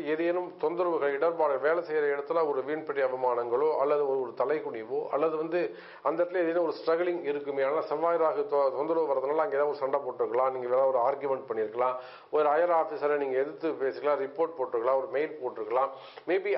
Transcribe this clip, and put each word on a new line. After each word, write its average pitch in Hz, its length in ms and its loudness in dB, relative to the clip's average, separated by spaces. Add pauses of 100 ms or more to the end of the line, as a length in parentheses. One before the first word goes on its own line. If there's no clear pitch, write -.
(120)
ஏதேனும் 170 360 0 (140)
தொந்தரவுகள், 160 540 0
இடர்பாடு, 156 380 2 (100)
வேலை 165 240 2
செய்யற 151 240 0
இடத்துல 143 380 0
ஒரு 131 180 0
வீண்படி 151 380 -4
அவமானங்களோ 123 600 0 (140)
அல்லது 147 280 2
ஒரு, 135 140 0
ஒரு 117 160 -8
தலைகுனிவோ 135 600 -2 (140)
அல்லது 156 280 0
வந்து 165 180 -2 (480)
அந்த 165 120 6
இடத்துல 175 240 2
ஏதேனும் 165 240 2
ஒரு 143 100 -2
struggling 170 520 2
இருக்குமே, 139 380 0
ஆனால் 151 220 0
செவ்வாய் 165 320 2
ராகு 147 300 2
தொ-, 139 240 4
தொந்தரவு 156 360 0
வரதுனால 143 340 0
அங்க 139 120 0
ஏதாவது 147 160 2
ஒரு 127 80 -6
சண்டை 139 220 0
போட்டிருக்கலாம், 120 500 0
நீங்க 123 160 -4
ஏதாவது 131 220 4
ஒரு 123 140 2
argument 135 440 -2
பண்ணிருக்கலாம், 113 480 -2 (380)
ஒரு 151 160 4
ஹையர் 170 300 2
ஆபீசரை 147 420 0
நீங்க 131 180 -2
எதிர்த்து 156 400 -4
பேசிக்கலாம், 135 440 0
report 160 340 -4
போட்டிருக்கலாம், 127 420 0
ஒரு - 140 -8
mail 151 260 -4
போட்டிருக்கலாம், 120 500 -2 (380)
maybe 196 280 0